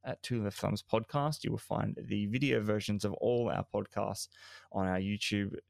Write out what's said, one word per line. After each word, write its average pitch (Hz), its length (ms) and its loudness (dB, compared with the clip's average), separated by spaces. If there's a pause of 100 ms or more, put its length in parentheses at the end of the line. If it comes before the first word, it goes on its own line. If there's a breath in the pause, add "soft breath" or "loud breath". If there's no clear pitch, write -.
at - 200 -6
two 117 200 0
left 101 160 -2
thumbs 98 240 0
podcast. 143 600 0
You - 60 0
will 110 80 0
find - 440 -2
the 104 240 0
video 127 340 2
versions 104 440 0
of 101 100 0
all 120 360 2
our 98 220 0
podcasts 104 560 -2 (440 loud breath)
on 95 140 0
our 92 120 2
YouTube 101 560 0 (160)